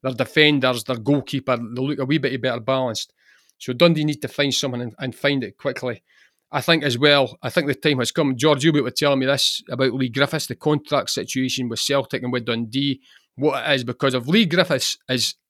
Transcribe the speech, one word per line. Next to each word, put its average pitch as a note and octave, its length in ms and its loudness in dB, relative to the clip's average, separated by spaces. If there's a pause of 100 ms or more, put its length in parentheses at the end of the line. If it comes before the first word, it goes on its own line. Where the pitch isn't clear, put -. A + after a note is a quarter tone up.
their C3 100 -4
defenders, C3 720 2
their B2 140 -4
goalkeeper, C3 580 0
they A#2+ 260 -6
look C#3 160 -4
a C3+ 60 -2
wee C#3+ 140 0
bit C3 240 -2
better A#2+ 180 -2
balanced. B2+ 540 -2 (420)
So - 160 -8
Dundee D#3 320 2
need D3+ 160 -2
to B2 80 -6
find C#3+ 240 -2
someone B2 300 -4
and, A#2 160 -10
and C3 160 -6
find C#3 280 0
it G2+ 140 -10
quickly. B2 460 -6 (500)
I C#3+ 80 0
think E3 240 2
as B2 120 2
well, C#3 460 4
I B2+ 80 -4
think D#3+ 160 0
the C#3+ 80 0
time C#3+ 240 0
has A#2+ 140 -2
come. C#3 240 0
George, C#3 260 4
you'll D#3+ 100 4
be C#3+ 60 4
able B2 120 0
to - 40 -18
tell C#3+ 220 2
me C3 100 0
this - 420 0
about B2+ 260 0
Lee C3 140 0
Griffiths, C#3 380 0
the - 80 -8
contract D3 560 0
situation C3 580 -2
with A2+ 120 -6
Celtic C3+ 420 -2
and B2 100 -4
with B2 120 -2
Dundee, A#2+ 560 -2 (340)
what C3+ 340 -2
it D3 60 2
is, C3 100 0
because B2+ 300 -2
if B2 140 -2
Lee G#3 180 4
Griffiths E3 500 0 (120)
is, B2+ 260 -2 (160)